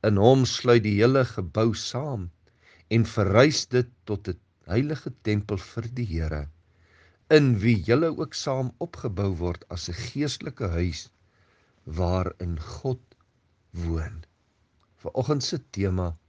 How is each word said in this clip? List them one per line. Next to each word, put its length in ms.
In 160
hom 320
sluit 320
die 140
hele 280
gebou 440
saam 460
en 160
verrys 600
dit 260
tot 240
'n 120
heilige 460
tempel 340
vir 380
die 160
Here, 380
in 320
wie 140
julle 320
ook 160
saam 440
opgebou 520
word 260
as 180
'n 200
geestelike 680
huis 340
waarin 720
God 440
woon." 540
Vanoggend 480
se 260
tema 460